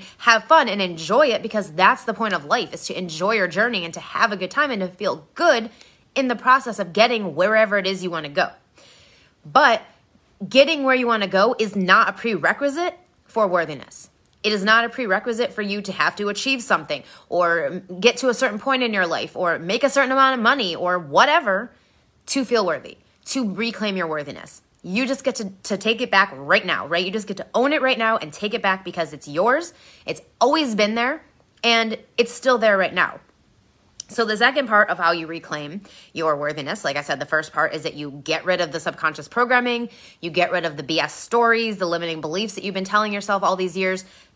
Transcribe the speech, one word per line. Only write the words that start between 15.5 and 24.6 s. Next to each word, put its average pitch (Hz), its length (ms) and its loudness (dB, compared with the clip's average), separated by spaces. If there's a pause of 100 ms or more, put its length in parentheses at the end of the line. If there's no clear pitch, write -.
for 214 120 -6
you 202 180 -6
to 196 100 -8
have 160 260 0
to 202 120 -2
achieve 247 320 -2
something 151 420 -2 (240)
or 170 540 0 (180)
get 226 180 4
to 262 120 0
a 233 60 2
certain 214 240 -2
point 254 240 -2
in 226 100 -2
your 185 140 0
life 139 280 -6
or 165 240 -2
make 185 240 -2
a 277 60 4
certain 269 220 2
amount 269 240 4
of 233 80 0
money 226 320 2
or 180 220 0
whatever 214 760 2 (560)
to 269 180 -2
feel 220 200 2
worthy, 147 340 -4 (260)
to 240 260 -2
reclaim 208 460 -4
your 170 100 -2
worthiness. 147 540 -10 (220)